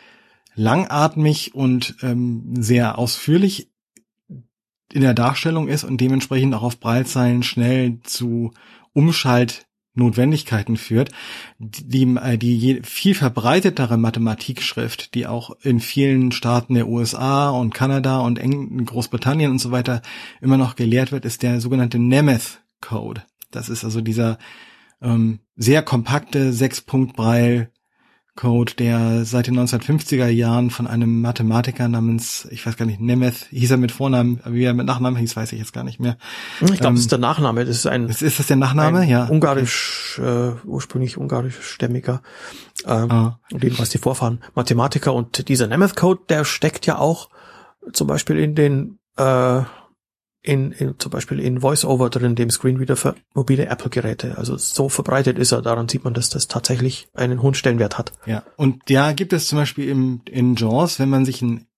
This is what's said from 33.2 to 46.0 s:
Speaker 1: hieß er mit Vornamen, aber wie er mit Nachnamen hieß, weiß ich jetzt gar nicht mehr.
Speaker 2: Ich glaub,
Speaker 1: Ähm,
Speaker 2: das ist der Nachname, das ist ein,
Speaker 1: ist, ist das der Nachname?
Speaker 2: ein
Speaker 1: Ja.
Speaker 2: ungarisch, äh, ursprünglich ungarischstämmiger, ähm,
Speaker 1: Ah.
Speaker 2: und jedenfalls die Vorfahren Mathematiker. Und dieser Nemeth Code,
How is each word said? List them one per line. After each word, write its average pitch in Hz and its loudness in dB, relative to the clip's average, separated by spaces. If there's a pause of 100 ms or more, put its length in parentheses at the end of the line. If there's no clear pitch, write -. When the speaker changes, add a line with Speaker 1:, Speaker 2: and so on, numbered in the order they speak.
Speaker 1:
hieß 123 0
er 131 4
mit 123 2
Vornamen, 123 0
aber 120 -6
wie 123 2
er 120 2
mit 120 -2
Nachnamen 127 0
hieß, 117 -4
weiß 110 -6
ich 110 -8
jetzt 107 -12
gar 117 -8
nicht - -10
mehr. 123 -2 (420)
Speaker 2:
Ich 190 4
glaub, 135 4
Speaker 1:
Ähm, 120 4
Speaker 2:
das 120 4
ist 117 -2
der 123 4
Nachname, 123 2
das 120 -2
ist - -2
ein, 123 0
Speaker 1:
ist, 110 -4
ist 151 0
das - -2
der 139 4
Nachname? 151 4
Speaker 2:
ein 165 4
Speaker 1:
Ja. 123 4
Speaker 2:
ungarisch, 139 0
äh, 120 -2 (120)
ursprünglich 131 -6
ungarischstämmiger, 123 -4 (640)
ähm, 113 0
Speaker 1:
Ah. 117 2 (140)
Speaker 2:
und 127 -8
jedenfalls 120 -2
die - -2
Vorfahren 120 -2 (140)
Mathematiker. 131 0
Und 120 -4
dieser 120 0
Nemeth 175 2
Code, 180 2